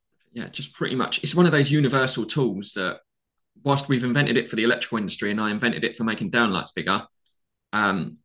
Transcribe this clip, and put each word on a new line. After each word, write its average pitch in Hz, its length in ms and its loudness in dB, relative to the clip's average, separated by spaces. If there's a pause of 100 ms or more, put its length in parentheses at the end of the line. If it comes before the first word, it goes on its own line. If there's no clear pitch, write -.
(340)
yeah, 113 160 -10
just - 240 -10
pretty - 220 -6
much. - 280 -4
It's - 120 2
one 175 100 8
of 165 60 6
those 139 200 4
universal 135 540 2
tools 104 480 -2
that, 92 260 -4 (640)
whilst 139 240 0
we've 123 160 2
invented 127 340 2
it 113 120 -2
for 110 80 -4
the 110 60 0
electrical 120 340 0
industry 101 340 -4
and 104 80 -2
I 107 120 -2
invented 110 320 -2
it 110 120 -2
for - 80 -6
making 107 280 -4
downlights 107 440 0
bigger, 92 300 -2 (640)
um, 98 540 -2